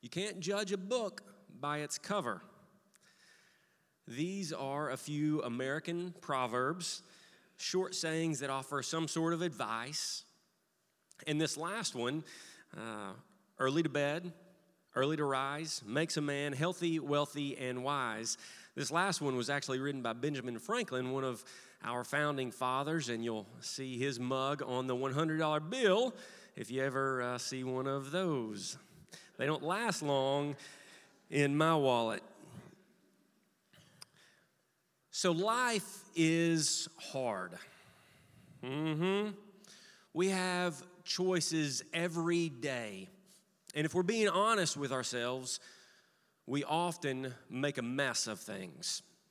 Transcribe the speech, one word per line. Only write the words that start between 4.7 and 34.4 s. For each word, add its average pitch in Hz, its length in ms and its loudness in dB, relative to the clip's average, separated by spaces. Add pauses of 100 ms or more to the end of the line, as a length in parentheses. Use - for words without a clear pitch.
a 139 60 -2
few 151 460 2
American 151 760 -2
proverbs, 131 840 0 (520)
short 185 400 0
sayings 160 460 0
that 139 80 -4
offer 135 340 -2
some 165 240 -2
sort 165 260 2
of 165 80 0
advice. 127 840 -4 (1000)
And 151 140 0
this 156 160 0
last 180 400 -4
one, 131 300 0 (520)
uh, 107 360 -8 (440)
"Early 135 240 2
to 156 80 2
bed, 147 440 -2 (600)
early 139 220 2
to 147 80 0
rise, 139 600 -2
makes 151 320 0
a 151 40 0
man 143 300 0
healthy, 165 480 0
wealthy, 143 580 0
and 127 240 -2
wise." 120 560 0 (380)
This 139 160 -2
last 175 300 2
one 139 160 2
was 120 120 0
actually 139 300 0
written 139 220 -2
by 117 100 0
Benjamin 123 480 -2
Franklin, 139 520 -2
one 135 120 0
of 127 220 -4 (360)
our 123 220 -4
founding 139 480 0
fathers, 139 560 0
and 117 160 -2
you'll 110 240 -2 (140)
see 131 360 -6
his 127 220 0
mug 135 420 0
on 127 260 0
the 127 80 2
one 131 180 0
hundred 156 240 2
dollar 151 240 4
bill 226 520 4 (440)
if - 120 -8
you 131 140 0
ever, 135 380 2
uh, 123 160 0
see 127 260 -4
one 127 240 0
of 135 240 -2
those. 135 680 -2 (600)
They 127 80 0
don't 147 180 0
last 196 380 0
long 143 560 2 (720)
in 143 280 4
my 160 200 6
wallet. 117 440 4 (3000)